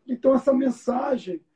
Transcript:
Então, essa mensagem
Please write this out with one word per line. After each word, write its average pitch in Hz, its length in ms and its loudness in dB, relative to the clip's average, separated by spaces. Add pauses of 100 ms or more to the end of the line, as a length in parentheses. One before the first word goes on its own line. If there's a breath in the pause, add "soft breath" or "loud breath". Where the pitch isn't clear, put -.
Então, 262 260 2
essa 269 200 2
mensagem 247 880 -2 (140)